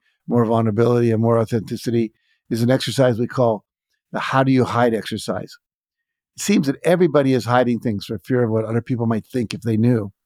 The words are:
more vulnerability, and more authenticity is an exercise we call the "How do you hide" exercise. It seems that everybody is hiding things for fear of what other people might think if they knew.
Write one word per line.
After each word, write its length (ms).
more 200
vulnerability, 640
and 100
more 180
authenticity 760
is 140
an 80
exercise 480
we 80
call 380
the 80
"How 120
do 100
you 120
hide" 300
exercise. 580
It 60
seems 240
that 160
everybody 520
is 100
hiding 360
things 260
for 120
fear 260
of 60
what 140
other 160
people 260
might 200
think 260
if 80
they 160
knew. 360